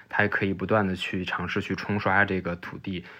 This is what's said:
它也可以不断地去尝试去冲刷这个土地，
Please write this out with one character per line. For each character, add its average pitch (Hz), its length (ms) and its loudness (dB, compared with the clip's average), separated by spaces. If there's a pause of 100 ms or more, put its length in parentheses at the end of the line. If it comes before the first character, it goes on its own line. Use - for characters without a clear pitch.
它 104 140 2
也 104 60 4
可 - 160 0
以 98 80 2
不 90 120 -4
断 104 220 4
地 92 80 0
去 92 280 -2
尝 87 240 -4
试 101 140 -2
去 95 140 -4
冲 101 240 -2
刷 98 260 4
这 95 160 0
个 87 140 -4
土 - 240 -10
地， 90 260 -6 (140)